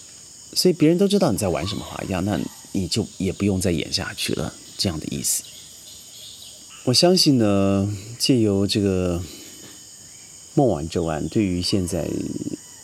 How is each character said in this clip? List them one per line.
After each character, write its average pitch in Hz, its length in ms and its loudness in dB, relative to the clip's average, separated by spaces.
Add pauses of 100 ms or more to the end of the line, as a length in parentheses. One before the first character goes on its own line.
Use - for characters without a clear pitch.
(540)
所 - 160 4
以 - 20 6
别 156 160 4
人 170 80 6
都 202 100 4
知 196 120 2
道 175 120 2
你 98 60 0
在 98 120 0
玩 82 200 0
什 - 80 -6
么 - 80 -8
花 - 240 -10
样， 113 160 0
那 98 160 0 (320)
你 92 160 -2
就 107 180 -2 (120)
也 92 140 -2
不 90 120 -2
用 95 160 2
再 92 100 2
演 82 220 -2
下 - 220 -4
去 - 200 -4
了， - 200 -4 (220)
这 - 120 0
样 85 100 -2
的 - 120 -10
意 69 120 -4
思。 - 200 -2 (1400)
我 127 100 2
相 180 220 6
信 165 220 4
呢， 98 560 2 (240)
借 127 220 2
由 101 260 4
这 104 140 0
个 92 420 2 (1300)
孟 143 140 6
晚 80 200 -2
舟 87 160 -2
案， 78 240 -2
对 110 160 0
于 90 160 0
现 90 260 0
在， 85 220 -4 (760)